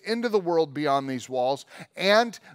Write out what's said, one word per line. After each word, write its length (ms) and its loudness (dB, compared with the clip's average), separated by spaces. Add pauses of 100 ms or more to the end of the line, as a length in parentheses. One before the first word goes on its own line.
into 260 -2
the 100 2
world 360 0
beyond 340 0
these 180 -6
walls 380 -2 (300)
and 440 2 (160)